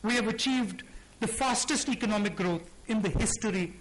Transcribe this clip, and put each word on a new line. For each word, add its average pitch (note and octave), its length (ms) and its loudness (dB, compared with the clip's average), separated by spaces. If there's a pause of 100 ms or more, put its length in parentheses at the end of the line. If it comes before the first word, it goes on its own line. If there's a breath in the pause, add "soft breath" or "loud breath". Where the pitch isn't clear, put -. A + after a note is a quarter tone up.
we A#3 140 0
have A3+ 120 2
achieved A3+ 560 0 (360 loud breath)
the A3+ 80 0
fastest C4 600 0
economic G#3 460 0
growth F3 320 0 (200)
in A3 140 2
the G3 80 2
history F#3+ 720 0